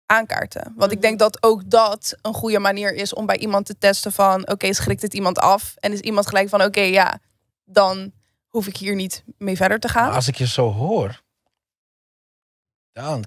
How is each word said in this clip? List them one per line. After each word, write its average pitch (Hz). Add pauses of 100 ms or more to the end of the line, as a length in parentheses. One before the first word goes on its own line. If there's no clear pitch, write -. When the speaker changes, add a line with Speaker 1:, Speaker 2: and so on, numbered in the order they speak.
Speaker 1:
aankaarten. -
Want 196
ik 208
Speaker 2:
Mhm. 202
Speaker 1:
denk 220
dat 214
ook 208
dat 220
een 220
goede 214
manier 202
is 202
om 214
bij 190
iemand 202
te 208
testen 202
van, 190
oké, 196
schrikt 196
het 208
iemand 185
af? -
En 208
is 202
iemand 202
gelijk 202
van, 202
oké, 202
ja, 190 (460)
dan 190 (360)
hoef 214
ik 190
hier 196
niet 190 (140)
mee 190
verder 190
te 233
gaan. 233
Speaker 3:
Maar -
als 123
ik 135
je 127
zo 117
hoor, 117 (1700)
dan 131